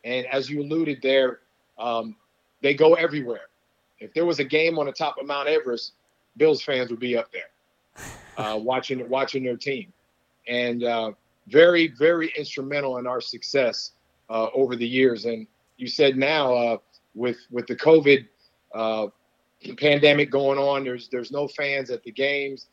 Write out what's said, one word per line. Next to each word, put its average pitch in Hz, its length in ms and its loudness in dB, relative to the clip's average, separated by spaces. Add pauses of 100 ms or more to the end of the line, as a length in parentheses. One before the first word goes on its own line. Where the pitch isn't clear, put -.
And 123 260 -4
as 135 200 -4
you 147 140 -6
alluded 151 400 -2
there, 131 380 2 (380)
um, 113 380 -4 (460)
they 139 100 2
go 156 220 8
everywhere. 147 560 -4 (480)
If 107 160 -18
there 165 100 0
was 165 140 0
a 143 60 -2
game 156 340 2
on 143 80 -2
the 135 60 -8
top 147 260 -6
of 139 80 -10
Mount 143 240 -2
Everest, 127 420 -2 (460)
Bills 151 240 4
fans 127 260 -2
would 117 120 -8
be 123 180 -2
up 113 140 -6
there, 90 180 -14 (880)
uh, 107 180 -4
<laughs> 107 60 -6
watching, 127 480 -4
watching 135 340 -2
their 120 140 -4
team. 127 340 -8 (560)
And, 120 340 -2
uh, 113 300 -2 (340)
very, 165 400 6
very 160 500 0
instrumental 139 640 -6
in 123 80 -8
our 123 140 -4
success, - 720 -4 (360)
uh, 110 240 -2
over 131 220 0
the 120 100 -4
years. 120 400 2
And 113 220 -6 (300)
you 127 100 -12
said 135 300 2
now, 135 360 0
uh, 120 260 0 (360)
with, 117 220 -4 (160)
with 120 160 -8
the 120 80 -6
covid, 143 500 6 (480)
uh, 110 320 -2 (720)
pandemic 147 540 4
going 139 260 2
on, 139 240 2
there's, 123 280 -8
there's 123 200 -8
no 143 160 -4
fans 139 440 -4
at 120 120 -6
the 120 80 -16
games. 139 640 -4